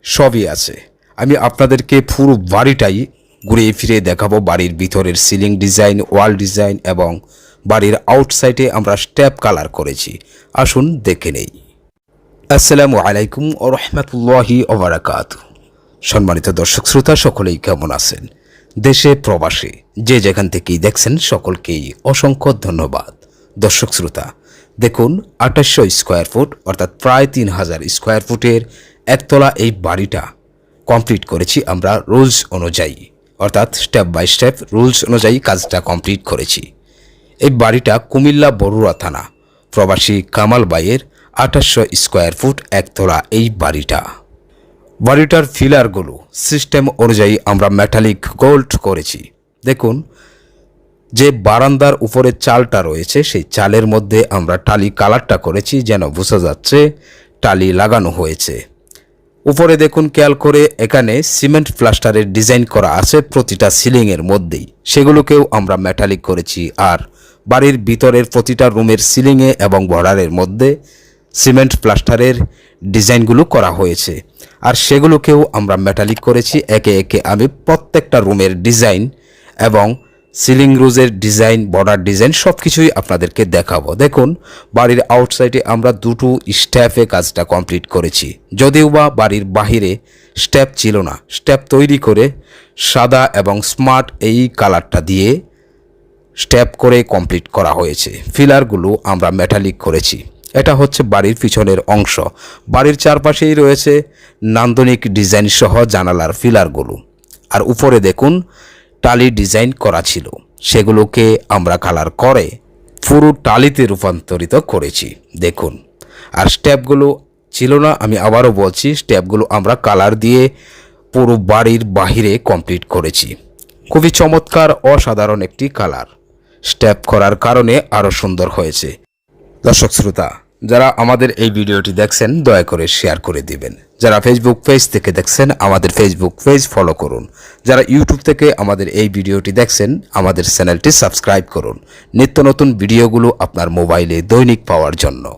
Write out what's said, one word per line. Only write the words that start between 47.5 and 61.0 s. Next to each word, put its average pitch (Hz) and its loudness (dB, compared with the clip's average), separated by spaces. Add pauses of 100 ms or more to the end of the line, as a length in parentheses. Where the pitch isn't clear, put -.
আমরা 101 2 (100)
মেটালিক 107 0 (220)
গোল্ড 135 4 (160)
করেছি। 87 -6 (440)
দেখুন 123 -2 (1160)
যে 127 4 (180)
বারান্দার 135 2 (120)
উপরে 127 0 (160)
চালটা 120 0
রয়েছে 80 -4 (120)
সেই 87 -4 (120)
চালের 107 2
মধ্যে 110 2 (160)
আমরা 87 -2 (100)
টালি 104 0 (120)
কালারটা 107 0 (100)
করেছি, 95 -4 (140)
যেন 104 0 (140)
বোঝা 92 -2
যাচ্ছে 78 0 (640)
টালি 95 2 (120)
লাগানো 107 0
হয়েছে। 78 -6 (920)
উপরে 160 4
দেখুন 156 2 (100)
খেয়াল 147 4 (100)
করে 147 4 (220)
এখানে 113 0 (220)